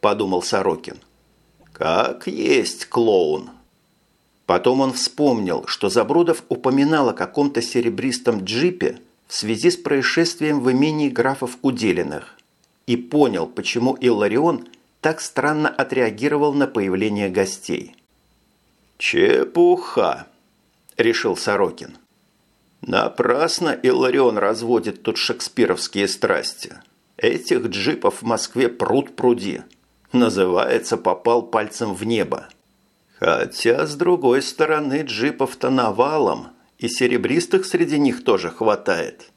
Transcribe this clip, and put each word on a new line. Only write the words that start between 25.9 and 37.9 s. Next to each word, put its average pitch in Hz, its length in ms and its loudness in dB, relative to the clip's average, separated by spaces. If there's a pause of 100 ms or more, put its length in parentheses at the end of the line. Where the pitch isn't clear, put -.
страсти. - 680 -4 (420)
Этих - 500 0
джипов 101 560 -2
в - 20 -16
Москве 117 440 0
пруд - 460 -2
пруди. 120 480 0 (500)
Называется 110 840 2
«попал 113 460 2
пальцем 107 520 -4
в 92 100 -8
небо». 107 440 -2 (720)
Хотя, 117 680 0
с 147 80 -8
другой 147 480 2
стороны, 151 640 -2
джипов-то 127 640 -2
навалом, 120 760 0 (300)
и 117 100 -4
серебристых 127 760 0
среди 160 340 0